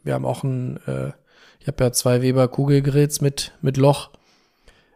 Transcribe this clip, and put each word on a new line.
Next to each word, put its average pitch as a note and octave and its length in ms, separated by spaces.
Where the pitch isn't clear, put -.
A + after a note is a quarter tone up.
wir C#3 120
haben C3 100
auch B2+ 180
ein, B2+ 340
äh, C2+ 240
ich - 80
hab - 120
ja B2 120
zwei B2 320
Weber B2+ 240
Kugelgrills C#3+ 760
mit, - 400
mit C3+ 160
Loch. C#3 320